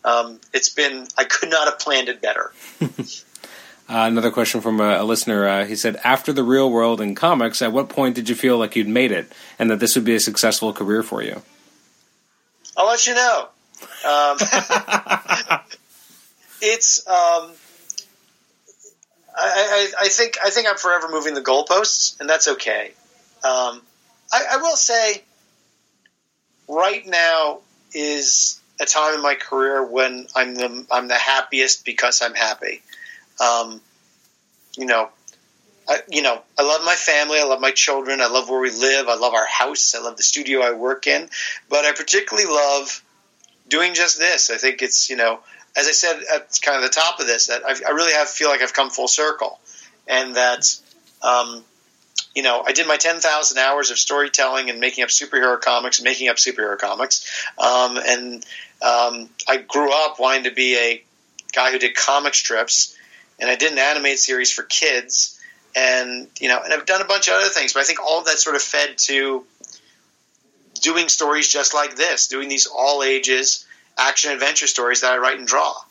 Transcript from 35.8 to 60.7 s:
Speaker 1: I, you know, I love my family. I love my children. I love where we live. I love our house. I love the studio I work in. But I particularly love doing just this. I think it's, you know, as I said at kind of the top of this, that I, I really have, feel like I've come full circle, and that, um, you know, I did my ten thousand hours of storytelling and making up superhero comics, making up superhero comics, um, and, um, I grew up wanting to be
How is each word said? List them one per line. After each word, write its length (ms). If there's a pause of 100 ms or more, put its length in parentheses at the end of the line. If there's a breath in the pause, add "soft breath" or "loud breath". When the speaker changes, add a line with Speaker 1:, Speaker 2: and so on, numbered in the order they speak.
Speaker 1:
I, 100 (100)
you 140
know, 180 (180)
I 40
love 220
my 100
family. 460
I 40
love 160
my 120
children. 480
I 80
love 200
where 120
we 100
live. 380
I 80
love 180
our 120
house. 480
I 80
love 140
the 60
studio 380
I 120
work 340
in. 220 (400 loud breath)
But 160
I 80
particularly 560
love 540 (640)
doing 260
just 240
this. 320
I 80
think 240
it's, 280
you 60
know, 240 (360 loud breath)
as 120
I 40
said 280 (140)
at 280
kind 140
of 60
the 120
top 260
of 60
this, 200
that 180
I, 100 (140)
I 40
really 200
have, 160
feel 200
like 140
I've 120
come 160
full 180
circle, 500 (480 loud breath)
and 300
that, 400 (460)
um, 420 (720)
you 80
know, 220
I 80
did 140
my 120
ten 220
thousand 380
hours 320
of 80
storytelling 680
and 120
making 240
up 60
superhero 500
comics, 420
making 260
up 80
superhero 420
comics, 480 (320 loud breath)
um, 380
and, 480 (380 loud breath)
um, 480 (180)
I 80 (100)
grew 240
up 300
wanting 240
to 60
be 260